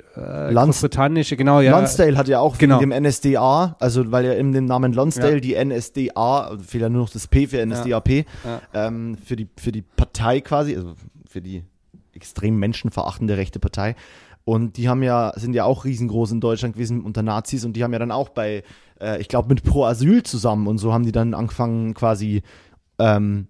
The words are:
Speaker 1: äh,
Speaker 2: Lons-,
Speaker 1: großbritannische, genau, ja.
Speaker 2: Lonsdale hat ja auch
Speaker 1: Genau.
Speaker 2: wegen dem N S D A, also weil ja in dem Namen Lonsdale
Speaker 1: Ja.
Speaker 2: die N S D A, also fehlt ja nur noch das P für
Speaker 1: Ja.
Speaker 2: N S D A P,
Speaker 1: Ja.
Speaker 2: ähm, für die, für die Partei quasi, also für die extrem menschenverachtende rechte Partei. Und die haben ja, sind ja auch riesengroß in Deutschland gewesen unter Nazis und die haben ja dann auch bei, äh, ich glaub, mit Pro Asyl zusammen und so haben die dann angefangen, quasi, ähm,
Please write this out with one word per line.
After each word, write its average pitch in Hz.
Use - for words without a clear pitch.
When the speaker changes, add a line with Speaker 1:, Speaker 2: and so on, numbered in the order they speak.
Speaker 1:
äh, 73
Speaker 2:
Lons-, 120
Speaker 1:
großbritannische, 147
genau, 139
ja. 135
Speaker 2:
Lonsdale 170
hat 135
ja 135
auch 139
Speaker 1:
Genau. 139
Speaker 2:
wegen 139
dem -
N 135
S 143
D 135
A, 147
also 123
weil 123
ja 127
in 135
dem 131
Namen 127
Lonsdale 139
Speaker 1:
Ja. 143
Speaker 2:
die 127
N 139
S 117
D 131
A, 127
also 101
fehlt 113
ja 113
nur 120
noch 110
das -
P 139
für 139
Speaker 1:
Ja. 120
Speaker 2:
N 113
S 120
D 120
A 113
P, 135
Speaker 1:
Ja. 117
Speaker 2:
ähm, 113
für 127
die, 110
für -
die 110
Partei 123
quasi, 147
also 87
für 92
die 92
extrem 104
menschenverachtende 107
rechte 95
Partei. 104
Und 113
die 123
haben 127
ja, 120
sind 120
ja 110
auch 127
riesengroß 117
in 117
Deutschland 113
gewesen 117
unter 107
Nazis 110
und 117
die 117
haben 120
ja 113
dann 117
auch 131
bei, 107
äh, 104
ich -
glaub, 117
mit 135
Pro 139
Asyl 135
zusammen 107
und 107
so 110
haben 120
die 113
dann 117
angefangen, 113
quasi, 104
ähm, 104